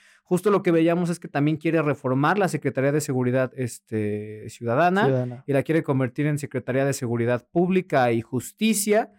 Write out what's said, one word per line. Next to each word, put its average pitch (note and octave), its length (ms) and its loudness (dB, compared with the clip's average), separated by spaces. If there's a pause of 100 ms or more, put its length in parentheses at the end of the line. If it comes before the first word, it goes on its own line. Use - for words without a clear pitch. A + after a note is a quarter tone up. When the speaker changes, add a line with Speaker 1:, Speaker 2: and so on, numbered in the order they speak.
(220)
Speaker 1:
justo F3+ 300 0
lo F#3+ 100 4
que G3 80 0
veíamos E3+ 400 2
es F3 100 -4
que - 80 -14
también D3 300 0
quiere D#3+ 240 0
reformar C#3+ 560 0
la G3 120 2
Secretaría C#3+ 420 -2
de D3+ 100 0
Seguridad, B2+ 540 0
este, G#2+ 920 -6
Ciudadana, D#3+ 560 0
Speaker 2:
Ciudadana. B2+ 420 -2
Speaker 1:
y C#3+ 60 -2
la C3+ 100 2
quiere D#3+ 180 0
convertir C3+ 460 -2
en D3 100 0
Secretaría C3+ 480 -4
de C#3 80 0
Seguridad A#2+ 580 -2
Pública F3 600 2
y A#2 100 0
Justicia. G#3 960 0